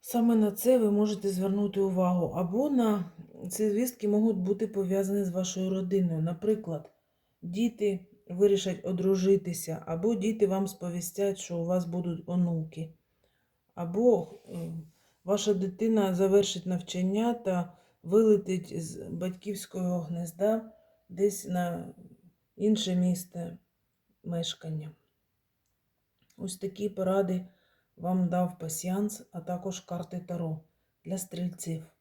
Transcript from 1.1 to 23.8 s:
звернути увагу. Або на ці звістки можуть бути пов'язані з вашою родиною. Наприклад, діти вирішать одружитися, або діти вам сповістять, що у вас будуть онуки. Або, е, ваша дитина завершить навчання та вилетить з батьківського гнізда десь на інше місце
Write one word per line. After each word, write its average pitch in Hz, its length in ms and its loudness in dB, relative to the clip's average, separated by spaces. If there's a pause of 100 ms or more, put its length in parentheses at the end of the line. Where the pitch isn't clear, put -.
звернути 196 520 0
увагу. 180 460 2
Або 202 440 0
на 214 420 2 (380)
ці 214 200 0
звістки 220 380 -2
можуть 214 300 4
бути 196 280 0
пов'язані 196 580 0
з 180 60 -2
вашою 185 400 -2
родиною. 180 520 0
Наприклад, 170 720 -4 (500)
діти 196 640 -2 (220)
вирішать 190 560 2
одружитися, 185 1000 0
або 175 280 0
діти 208 320 2
вам 190 200 2
сповістять, 190 720 -4
що 175 200 -6
у 165 60 -2
вас 180 200 2
будуть 170 440 -4
онуки. 165 680 -2 (800)
Або, 180 760 2
е, 165 240 -8 (520)
ваша 202 300 2
дитина 196 600 2
завершить 190 520 4
навчання 185 680 0
та 180 440 -4 (240)
вилетить 190 800 4
з - 280 -10
батьківського 180 880 -4
гнізда 175 720 -2 (360)
десь 196 400 0
на 175 460 -4 (640)
інше 202 380 2
місце 175 640 -2 (680)